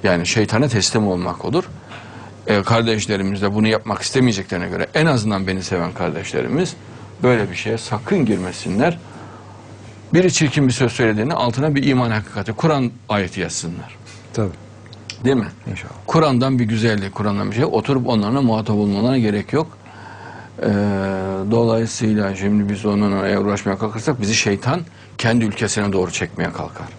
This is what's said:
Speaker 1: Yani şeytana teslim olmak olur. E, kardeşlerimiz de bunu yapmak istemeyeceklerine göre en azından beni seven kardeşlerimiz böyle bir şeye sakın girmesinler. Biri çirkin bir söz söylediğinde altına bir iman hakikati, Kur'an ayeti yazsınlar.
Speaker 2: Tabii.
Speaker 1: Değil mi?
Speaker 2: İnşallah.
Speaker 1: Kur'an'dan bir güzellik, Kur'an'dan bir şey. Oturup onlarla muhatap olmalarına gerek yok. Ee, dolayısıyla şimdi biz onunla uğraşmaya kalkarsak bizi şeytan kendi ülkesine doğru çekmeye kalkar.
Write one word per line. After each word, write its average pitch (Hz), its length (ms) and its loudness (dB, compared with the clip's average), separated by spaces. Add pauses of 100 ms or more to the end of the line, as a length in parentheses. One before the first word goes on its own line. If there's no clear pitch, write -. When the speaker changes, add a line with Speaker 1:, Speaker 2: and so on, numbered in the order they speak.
Speaker 1:
Yani 87 200 2
şeytana 110 420 2
teslim 104 400 2
olmak 90 360 -2
olur. 165 200 0 (840)
E, 104 160 4
kardeşlerimiz 104 800 2
de 101 120 0
bunu 107 140 4
yapmak 107 340 0
istemeyeceklerine 95 680 0
göre 90 260 -2
en 156 120 4
azından 107 400 2
beni 95 160 -2
seven 87 300 -2
kardeşlerimiz 85 840 -2 (460)
böyle 113 280 4
bir 87 60 -8
şeye 110 220 -2
sakın 139 460 0
girmesinler. 98 760 0 (1160)
Biri 180 180 6
çirkin 143 360 4
bir 123 40 4
söz 120 200 2
söylediğinde 110 420 2
altına 131 400 0
bir 139 80 2
iman 127 280 4
hakikati, 107 420 -4
Kur'an 139 380 2 (180)
ayeti 98 320 0
yazsınlar. 85 560 -6 (360)
Speaker 2:
Tabii. 104 180 0 (760)
Speaker 1:
Değil 135 120 4
mi? 101 120 0 (220)
Speaker 2:
İnşallah. - 220 -10 (140)
Speaker 1:
Kur'an'dan 135 520 4
bir 123 60 2
güzellik, 107 500 0
Kur'an'dan 101 360 -2
bir 104 60 -4
şey. 131 80 2
Oturup 127 440 0
onlarla 117 340 2
muhatap 110 340 2
olmalarına 104 420 2
gerek 104 340 0
yok. 160 260 -2 (840)
Ee, - 40 0 (840)
dolayısıyla 113 840 2
şimdi 101 360 2
biz 101 140 -2
onunla 98 540 2
uğraşmaya 101 380 0
kalkarsak 110 420 -2
bizi 104 140 0
şeytan 110 460 0 (380)
kendi 117 260 2
ülkesine 104 480 0
doğru 92 180 0
çekmeye 85 420 -4
kalkar. - 340 -10 (120)